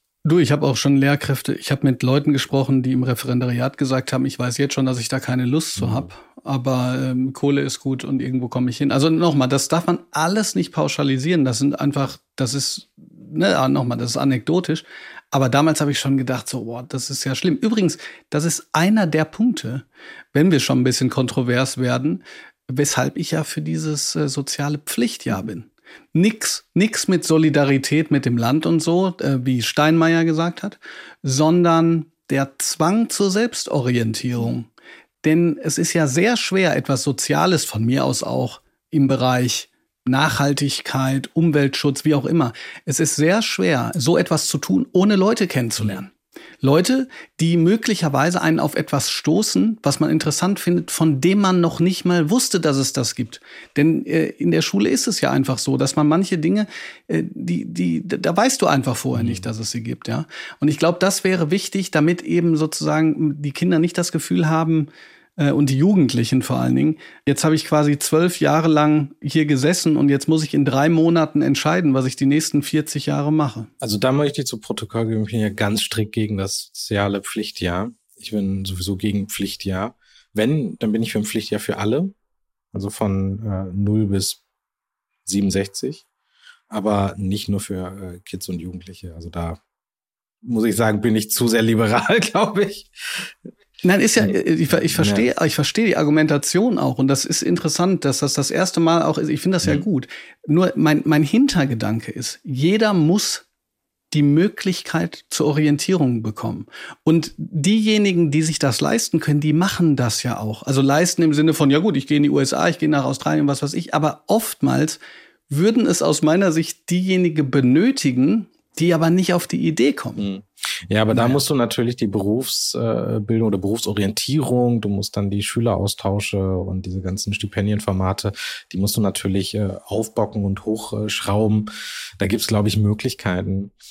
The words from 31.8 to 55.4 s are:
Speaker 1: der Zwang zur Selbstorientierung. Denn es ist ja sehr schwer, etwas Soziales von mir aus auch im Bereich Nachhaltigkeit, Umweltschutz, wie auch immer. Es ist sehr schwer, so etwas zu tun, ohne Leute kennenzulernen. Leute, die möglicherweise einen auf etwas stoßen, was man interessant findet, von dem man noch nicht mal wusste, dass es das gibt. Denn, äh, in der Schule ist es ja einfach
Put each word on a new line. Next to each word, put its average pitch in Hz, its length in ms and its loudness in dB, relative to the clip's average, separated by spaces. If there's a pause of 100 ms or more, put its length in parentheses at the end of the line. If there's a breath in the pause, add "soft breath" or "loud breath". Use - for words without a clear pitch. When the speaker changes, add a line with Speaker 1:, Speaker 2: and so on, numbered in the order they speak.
Speaker 1:
der 135 280 -2
Zwang 208 520 0
zur 202 200 0
Selbstorientierung. 120 1300 -2 (600 loud breath)
Denn 156 380 4
es 165 160 -4
ist 170 140 0
ja 160 140 2
sehr 185 300 2
schwer, 185 380 0
etwas 135 280 -2
Soziales 151 600 0
von 110 200 -4
mir 131 200 2
aus 131 180 -2
auch 127 400 -4 (280)
im 139 180 4
Bereich 127 600 0 (380)
Nachhaltigkeit, 135 1300 0
Umweltschutz, 147 720 2
wie 156 100 4
auch 139 120 0
immer. 143 280 0 (320 loud breath)
Es 143 120 -2
ist 156 160 0
sehr 175 280 2
schwer, 147 520 -2
so 151 220 2
etwas 170 300 0
zu 156 120 -2
tun, - 340 0
ohne 202 240 4
Leute 202 300 2
kennenzulernen. 107 640 -4 (500 loud breath)
Leute, 185 480 4 (300 loud breath)
die 165 180 2
möglicherweise 175 840 2
einen 160 160 2
auf 147 160 0
etwas - 360 -2
stoßen, 196 720 0
was - 180 0
man 156 100 2
interessant 160 480 0
findet, 170 320 -2
von 156 300 2
dem 190 200 4
man 185 200 4
noch 170 180 0
nicht 185 260 0
mal 175 240 2
wusste, 226 300 2
dass 156 180 2
es 135 160 -2
das 123 220 -4
gibt. - 260 -8 (360 loud breath)
Denn, 156 280 2
äh, 160 220 0
in - 240 -2
der 160 120 2
Schule 196 260 0
ist - 180 0
es 226 140 -4
ja 139 100 0
einfach 135 280 0